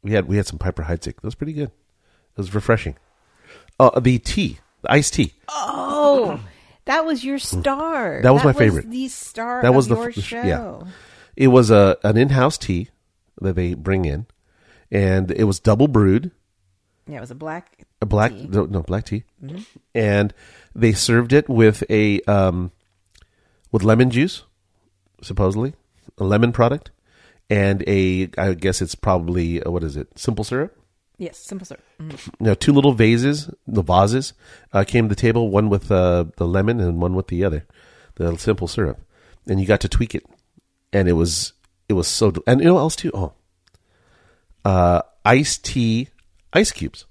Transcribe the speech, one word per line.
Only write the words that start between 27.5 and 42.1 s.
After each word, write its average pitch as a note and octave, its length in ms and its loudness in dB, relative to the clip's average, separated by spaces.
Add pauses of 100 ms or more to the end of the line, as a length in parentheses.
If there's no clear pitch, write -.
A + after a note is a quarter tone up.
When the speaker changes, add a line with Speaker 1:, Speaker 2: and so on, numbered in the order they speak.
Speaker 1:
a, F#2 500 0
I F#2+ 160 -2
guess F2+ 280 -4
it's F2 140 -8
probably, E2+ 680 -2
uh, - 80 -6
what F2 120 -4
is D2 140 -8
it, - 200 -14
simple G#2+ 280 -6
syrup? C#3 320 -6 (400)
Speaker 2:
Yes, F3+ 200 -14
simple F#3+ 280 -16
syrup. - 180 -20 (180)
Mm-hmm. - 420 -14
Speaker 1:
Now, A2 100 2
two - 200 0
little C#3 200 6
vases, B2 560 2 (180)
the G#2+ 140 -2
vases, G2+ 520 2 (380)
uh, G2 140 2
came A#2 240 0
to G2+ 60 0
the - 40 -14
table, A2+ 300 0
one G#2 200 2
with, G2+ 220 -2
uh, F2+ 340 2 (120)
the F2 100 -2
lemon G2 320 0
and F2 220 -2
one F2+ 140 -2
with F#2+ 120 -4
the F2+ 160 -2
other, D#2 220 -4 (500)
the E2+ 220 -4
simple F2+ 300 -2
syrup, D#2+ 320 -4 (480)
and F#2+ 120 -2
you F#2+ 80 -2
got G2+ 140 2
to - 80 -2
tweak - 260 -2
it, - 100 -10 (680)
and G2 160 2
it F2 40 4
was, E2 400 -2 (360)
it G#2+ 40 0
was F2+ 140 -2
so, - 240 0